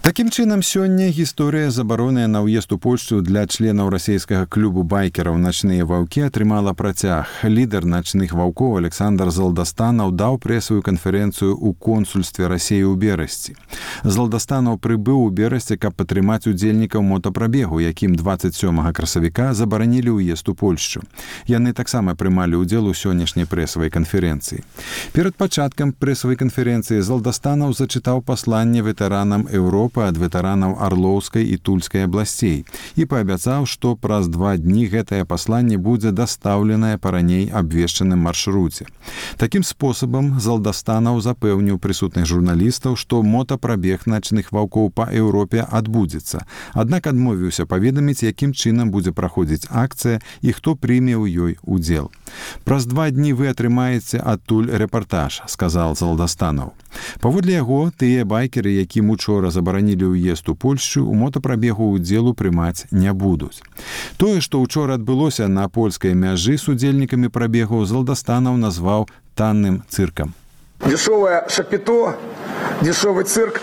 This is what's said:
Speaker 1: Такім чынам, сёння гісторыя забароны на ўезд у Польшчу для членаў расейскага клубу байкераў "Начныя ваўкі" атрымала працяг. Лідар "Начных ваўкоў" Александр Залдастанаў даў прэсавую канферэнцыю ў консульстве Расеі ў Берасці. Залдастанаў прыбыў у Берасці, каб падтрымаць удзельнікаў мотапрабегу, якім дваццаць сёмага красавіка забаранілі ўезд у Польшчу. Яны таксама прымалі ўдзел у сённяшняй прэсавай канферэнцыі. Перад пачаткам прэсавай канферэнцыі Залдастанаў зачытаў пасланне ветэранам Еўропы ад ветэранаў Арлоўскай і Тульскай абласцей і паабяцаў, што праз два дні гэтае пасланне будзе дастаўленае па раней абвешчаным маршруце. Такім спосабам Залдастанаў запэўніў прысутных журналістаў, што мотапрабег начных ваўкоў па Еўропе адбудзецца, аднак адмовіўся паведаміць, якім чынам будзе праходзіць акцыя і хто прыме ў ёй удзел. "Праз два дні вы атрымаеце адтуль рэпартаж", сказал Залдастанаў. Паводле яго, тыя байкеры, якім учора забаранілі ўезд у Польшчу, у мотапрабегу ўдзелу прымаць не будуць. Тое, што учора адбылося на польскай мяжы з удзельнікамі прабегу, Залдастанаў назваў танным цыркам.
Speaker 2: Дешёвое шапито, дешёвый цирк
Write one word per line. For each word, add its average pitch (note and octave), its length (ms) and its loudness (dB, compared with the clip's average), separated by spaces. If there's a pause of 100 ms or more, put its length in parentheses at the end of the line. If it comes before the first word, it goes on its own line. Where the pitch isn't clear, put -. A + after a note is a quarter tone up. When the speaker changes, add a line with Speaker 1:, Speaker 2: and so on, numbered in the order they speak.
Speaker 1:
Такім A3+ 240 0
чынам, G#3+ 320 2
сёння F#3+ 480 2
гісторыя D3+ 560 0
забароны A#2+ 640 0
на G#2 80 0
ўезд G#2+ 320 0
у F#2+ 80 -2
Польшчу A#2 400 0
для G2 240 2
членаў G2+ 480 0
расейскага F#2+ 560 0
клубу G2+ 320 0
байкераў F2 560 0
"Начныя F2+ 480 2
ваўкі" F2 400 0
атрымала G#2+ 480 0
працяг. F#2 560 -2 (160)
Лідар G#2+ 400 2
"Начных F2 480 0
ваўкоў" F2+ 480 0
Александр F#2+ 480 0
Залдастанаў F#2+ 880 0
даў A#2+ 240 0
прэсавую A2 400 0
канферэнцыю G2 720 0
ў G2+ 240 -2
консульстве G2 720 -2
Расеі F#2+ 400 0
ў F#2+ 80 2
Берасці. F#2 560 -2 (480)
Залдастанаў A#2 800 0
прыбыў A#2 480 2
у - 0 -
Берасці, A2 480 0
каб G2+ 160 -2
падтрымаць G2 560 0
удзельнікаў G#2+ 560 2
мотапрабегу, G2 720 0
якім E2 400 2
дваццаць F2+ 400 -2
сёмага E2 400 0
красавіка E2+ 560 0
забаранілі A2+ 720 2
ўезд E2+ 240 -2
у F#2+ 80 -2
Польшчу. - 480 -2 (400)
Яны A#2+ 320 2
таксама G#2+ 400 -2
прымалі F2+ 480 2
ўдзел G#2 240 0
у F2+ 80 -2
сённяшняй F2 480 -2
прэсавай D#2+ 480 -2
канферэнцыі. E2 720 -2 (480)
Перад F3+ 240 0
пачаткам C#3+ 560 -2
прэсавай B2+ 480 -2
канферэнцыі A#2+ 640 0
Залдастанаў B2+ 720 0
зачытаў B2+ 480 -2
пасланне A#2 560 2
ветэранам G2+ 720 0
Еўропы G2 460 2
ад G2 160 0
ветэранаў F#2 640 0
Арлоўскай G2 640 0
і G#2 160 0
Тульскай F#2+ 480 -2
абласцей F#2+ 560 0 (320)
і D#3+ 160 2
паабяцаў, B2 560 0
што A#2+ 320 -2
праз G#2 320 0
два F#2 240 0
дні F#2 320 2
гэтае G2 400 -2
пасланне A2+ 480 0
будзе G#2 400 0
дастаўленае G#2+ 880 0
па F#2+ 80 0
раней F2+ 400 2
абвешчаным F2 720 0
маршруце. F2 640 -2 (560)
Такім F3 240 0
спосабам C3+ 720 -2
Залдастанаў A2+ 800 0
запэўніў G2+ 640 0
прысутных F2+ 480 0
журналістаў, F2+ 640 2
што A#2 320 0
мотапрабег A2+ 800 0
начных G#2+ 480 -2
ваўкоў G#2 400 0
па A2+ 160 -2
Еўропе A2 560 2
адбудзецца, A2 800 -2 (320)
аднак D3+ 320 0
адмовіўся G2 560 0
паведаміць, C3+ 560 0
якім C3+ 320 0
чынам A2+ 400 0
будзе F#2 160 0
праходзіць E2+ 560 -2
акцыя A#2 560 -2 (240)
і - 80 2
хто D#3+ 240 -2
прыме B2 400 2
ў G#2+ 80 0
ёй F2 260 0 (140)
удзел. D#2+ 480 0 (480)
"Праз C3+ 240 0
два D3+ 240 0
дні C#3+ 240 0
вы C3+ 160 0
атрымаеце A#2+ 720 -2
адтуль A2+ 480 0
рэпартаж", G2+ 800 -2
сказал E2 480 0
Залдастанаў. E2 720 -2 (480)
Паводле F3 400 2
яго, C#3 320 0
тыя B2+ 380 2
байкеры, A2 420 -2 (140)
якім G#2+ 260 2
учора G2+ 380 0
забаранілі F#2 640 2
ўезд F2 400 0
у - 20 0
Польшчу, C3+ 540 0
у G#2+ 80 2
мотапрабегу A#2+ 800 0
ўдзелу G#2+ 400 2
прымаць E2+ 560 0
не G2 240 4
будуць. F#2+ 480 -2 (560)
Тое, F#3+ 240 2
што C#3 160 -2
учора C3+ 400 0
адбылося B2 480 0
на F#2+ 240 0
польскай G2 400 0
мяжы F#2+ 480 2
з - 80 -4
удзельнікамі C3 640 2
прабегу, A#2 560 0
Залдастанаў B2+ 720 0
назваў G2+ 480 0 (240)
танным G#2+ 560 0
цыркам. E2+ 480 -2 (480)
Speaker 2:
Дешёвое F3 640 2
шапито, G#3 640 0 (720)
дешёвый F#3 420 0
цирк G#3+ 380 0